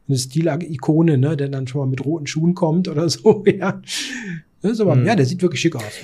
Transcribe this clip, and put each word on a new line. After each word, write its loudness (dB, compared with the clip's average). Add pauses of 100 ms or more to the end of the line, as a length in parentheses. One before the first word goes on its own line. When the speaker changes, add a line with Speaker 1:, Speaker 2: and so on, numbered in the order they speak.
Speaker 1:
eine 2
Stilikone, 0
ne? 2
Der -2
dann -6
schon -4
mal -2
mit -4
roten -4
Schuhen 0
kommt 0
oder -2
<laughs> -
so, 2
ja. 0 (800)
Das 0
ist -4
aber, 4
Speaker 2:
Hm. 4
Speaker 1:
ja, 4
der 4
sieht -4
wirklich 0
schick 0
aus. -8 (200)